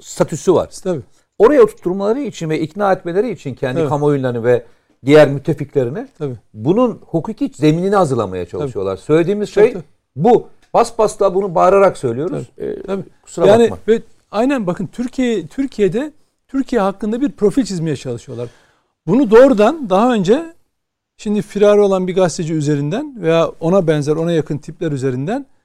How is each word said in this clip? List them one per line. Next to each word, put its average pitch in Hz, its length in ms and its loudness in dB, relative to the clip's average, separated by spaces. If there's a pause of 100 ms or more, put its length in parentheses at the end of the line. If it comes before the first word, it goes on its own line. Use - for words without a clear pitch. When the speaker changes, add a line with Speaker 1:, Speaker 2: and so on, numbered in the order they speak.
Speaker 1:
statüsü - 540 -2
var. 87 160 0 (120)
Speaker 2:
Tabii. 170 200 -6 (360)
Speaker 1:
Oraya 254 240 6
oturtturmaları 202 580 -2
için 180 300 -8
ve 151 100 -2
ikna 196 320 -2
etmeleri 185 380 -4
için 135 240 -10
kendi 131 260 -4
Speaker 2:
Evet. 151 80 -2
Speaker 1:
kamuoylarını 131 560 -2
ve 120 200 2 (420)
diğer 147 240 8
müttefiklerini 143 760 -4 (100)
Speaker 2:
Tabii. 135 180 -8 (180)
Speaker 1:
bunun 185 520 0
hukuki 214 480 -6
zeminini 170 420 0
hazırlamaya 110 500 -2
çalışıyorlar. 98 500 -6
Speaker 2:
Tabii. - 100 -14
Speaker 1:
Söylediğimiz 175 480 0
Speaker 2:
Tabii, 208 100 4
Speaker 1:
şey 247 80 4
Speaker 2:
tabii. 180 120 -10 (320)
Speaker 1:
bu. 190 320 2 (240)
Paspasla 202 600 0
bunu 190 200 -2
bağırarak 185 440 4
söylüyoruz. 135 580 -6
Speaker 2:
Tabii, - 100 -10
Speaker 1:
Ee, - 160 -8
Speaker 2:
tabii. 190 200 -8 (200)
Speaker 1:
kusura - 240 -2
Speaker 2:
Yani 220 240 6
Speaker 1:
bakma. 87 80 -10 (100)
Speaker 2:
ve 226 140 0 (280)
aynen 240 360 -2
bakın 175 200 -4
Türkiye, 240 600 -4
Türkiye'de 254 680 -4 (360)
Türkiye 262 320 -2
hakkında 208 400 -4
bir 269 120 -2
profil 208 320 0
çizmeye 165 320 -4
çalışıyorlar. 120 520 -10 (580)
Bunu 220 240 2
doğrudan 247 600 6
daha 220 240 2
önce 254 400 0 (640)
şimdi 208 260 -4
firari 208 380 2
olan 190 260 2
bir 180 80 -4
gazeteci 170 400 -2
üzerinden 160 680 -4
veya 165 260 0 (120)
ona 175 260 0
benzer, 151 300 0
ona 165 160 -2
yakın 156 260 -2
tipler 160 340 -8
üzerinden 139 540 -6 (180)